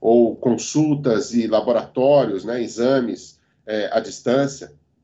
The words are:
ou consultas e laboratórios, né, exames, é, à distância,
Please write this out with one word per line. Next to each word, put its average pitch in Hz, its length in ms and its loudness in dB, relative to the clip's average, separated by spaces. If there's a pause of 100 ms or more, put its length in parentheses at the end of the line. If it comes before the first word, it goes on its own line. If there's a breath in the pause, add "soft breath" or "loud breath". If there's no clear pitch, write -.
ou 117 340 4
consultas 135 960 0
e 117 140 0
laboratórios, 120 1000 0
né, 117 200 -4
exames, 117 760 -2 (280)
é, 107 260 -4
à 113 60 0
distância, 123 720 -2 (320)